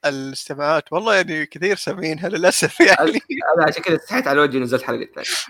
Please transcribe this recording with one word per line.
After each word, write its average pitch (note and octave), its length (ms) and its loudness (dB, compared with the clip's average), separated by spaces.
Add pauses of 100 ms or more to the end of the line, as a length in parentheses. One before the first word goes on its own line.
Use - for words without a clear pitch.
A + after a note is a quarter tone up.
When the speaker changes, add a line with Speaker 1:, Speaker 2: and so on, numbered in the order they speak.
Speaker 1:
الاستماعات. C#3+ 880 -4
والله G#3 220 0
يعني D#3+ 320 0
كثير F3+ 300 -4
سامعينها E3 520 -6
للأسف F3+ 540 0
<laughs> G#3 80 6
يعني. F3+ 100 6
Speaker 2:
أنا، D#3+ 560 0
أنا E3 120 4
عشان E3 140 -4
كذا E3 140 2
استحيت B3+ 300 -2
على C#3+ 140 4
وجهي C3+ 180 2
ونزلت B2 240 0
حلقة A#2+ 220 -4 (100)
ثانية. - 140 -10 (220)